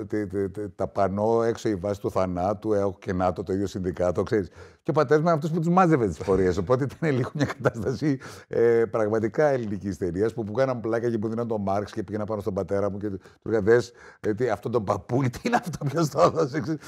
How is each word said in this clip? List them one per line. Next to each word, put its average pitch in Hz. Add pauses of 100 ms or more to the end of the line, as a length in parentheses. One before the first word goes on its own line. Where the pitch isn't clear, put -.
τε-, 107
τε-, 98
τε-, 104
τα 95
πανό 104
έξω 117
η 107
βάση 101
του 113
θανάτου, 95
ε, 104
έχω 98
και -
νατο, 92
το 95
ίδιο 98
συνδικάτο, 90
ξέρεις. 98 (340)
Και -
ο -
πατέρας 147
μου 151
ήταν 170
αυτός 151
που 165
τους 165
μάζευε 165
τις 80
πορείες. 92
Οπότε 120
ήταν 147
λίγο 127
μια 147
κατάσταση, 123 (300)
ε, 117
πραγματικά 110
ελληνικής 104
ταινίας, 98
που, 117
που 101
κάναν 127
πλάκα 117
και 113
που 110
δίναν 113
τον 110
Μάρξ 98
και 113
πήγαινα 104
πάνω 107
στον 98
πατέρα 98
μου 98
και 104
του, 92
του -
έλεγα, 107
"Δες, 113 (280)
ε, 104
τι, 123
αυτόν 110
τον 113
παππούλη, 123
τι -
είναι 233
αυτό, -
ποιος 147
το 143
έδωσε", 156
ξέρεις. 156